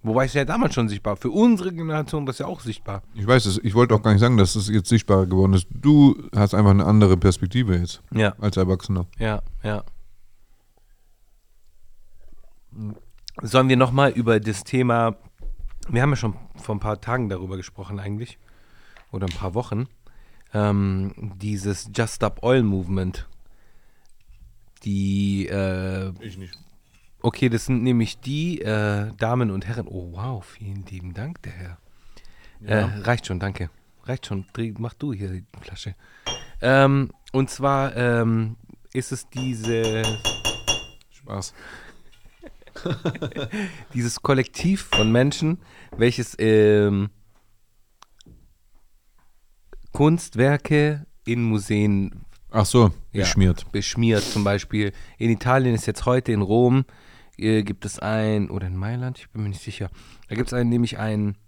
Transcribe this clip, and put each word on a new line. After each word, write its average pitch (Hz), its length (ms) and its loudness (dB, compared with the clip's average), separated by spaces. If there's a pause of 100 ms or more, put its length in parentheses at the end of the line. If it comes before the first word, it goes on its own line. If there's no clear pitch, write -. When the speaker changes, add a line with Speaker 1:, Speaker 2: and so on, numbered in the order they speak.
Speaker 1:
Wobei 110 220 2
es 127 100 -4
ja 139 100 0
damals 156 300 0
schon 117 140 0
sichtbar, 104 280 -4
für 123 140 -6
unsere 196 420 4
Generation 156 540 -4
war 135 60 -4
es - 60 -8
ja - 80 -8
auch 180 140 -10
sichtbar. 104 420 -8 (120)
Speaker 2:
Ich 104 120 -4
weiß 120 200 6
es, 98 120 0
ich 104 160 -2
wollte 117 200 6
auch 107 80 4
gar 110 100 6
nicht 101 80 8
sagen, 120 160 6
dass 98 200 6
es 104 120 -2
jetzt 107 200 2
sichtbarer 98 380 4
geworden 95 260 4
ist. 92 180 4
Du 143 460 8 (180)
hast 101 200 4
einfach 101 160 8
eine 95 160 6
andere 101 300 8
Perspektive 95 600 2
jetzt 87 260 -4 (100)
Speaker 1:
Ja. 107 280 0
Speaker 2:
als 104 160 -2
Erwachsener. 92 500 0 (120)
Speaker 1:
Ja, 110 240 -2 (200)
ja. 107 220 -4 (3500)
Sollen 131 260 2
wir 131 80 6
noch 123 160 4
mal 139 180 4
über 113 300 2
das 107 240 -6
Thema, 117 520 0 (720)
wir 120 140 0
haben 143 80 4
ja 135 60 0
schon 107 180 -2 (220)
vor - 180 -8
ein 101 60 -6
paar 107 200 -6
Tagen 120 280 -4
darüber 95 280 -8
gesprochen 98 440 -12
eigentlich, 104 380 -10 (720)
oder 98 140 -6
ein 87 80 -6
paar 92 200 -6
Wochen, 117 320 -4 (680)
ähm, 98 880 -2
dieses 101 540 -6
Just 113 200 -2
Stop - 280 -4
Oil 127 200 4
Movement. 95 680 -2 (1600)
Die, 98 640 -2
äh, 95 720 -4
Speaker 2:
Ich 101 180 -16
nicht. 92 200 -16 (680)
Speaker 1:
Okay, 123 240 0
das 113 180 -2
sind 120 180 0
nämlich 120 340 0
die, 156 440 -4
äh, 107 540 -2
Damen 117 360 -2
und 95 120 -6
Herren. 113 240 -8
Oh, 92 220 -12
wow, 98 340 -10
vielen 98 420 -14
lieben 90 280 -14
Dank, 131 280 -10
der - 100 -14
Herr. 90 260 -16 (800)
Speaker 2:
Ja. 104 80 -14
Speaker 1:
Äh, 107 340 0
reicht 117 260 -2
schon, 92 100 -4
danke. 95 320 -6 (320)
Reicht - 240 -8
schon, 98 260 -6
dreh, 113 240 -6
mach 113 180 -8
du 147 180 -6
hier 98 160 -8
die 92 160 -10 (160)
Flasche. 95 340 -14 (640)
Ähm, 135 520 4 (180)
und 135 180 0
zwar, 135 460 -2
ähm, 117 600 0 (360)
ist 131 200 -6
es - 180 -12
diese 113 720 -2 (1120)
Speaker 2:
Spaß. 101 420 -12 (1200)
Speaker 1:
<laughs> 170 1200 -8
dieses 120 260 -4
Kollektiv 139 720 -2
von 107 220 2
Menschen, 143 460 2 (380)
welches, 120 440 0
ähm, 104 680 4 (2750)
Kunstwerke 147 1120 2 (180)
in 117 200 -2
Museen 104 800 0 (260)
Speaker 2:
Ach 101 160 2
so, 117 240 6 (220)
Speaker 1:
Ja, 98 100 -2
Speaker 2:
beschmiert. 92 500 2
Speaker 1:
beschmiert 110 500 0
zum 104 220 -2
Beispiel. 101 480 -2 (240)
In 117 140 0
Italien 123 440 2
ist 107 120 -4
jetzt - 180 -4
heute 127 280 0
in 104 100 2
Rom, 123 420 4 (540)
äh, 110 240 2
gibt 101 240 -8
es - 120 -10
ein, 107 520 -2
oder 95 160 -6
in 92 100 -6
Mailand, 123 420 -6
ich - 120 -20
bin 110 120 -8
mir 104 60 -4
nicht 95 140 -10
sicher. 101 260 -10 (400)
Da - 60 -8
gibt's 113 180 -2
ein, 123 160 0
nämlich 120 300 0
ein 104 380 -2 (120)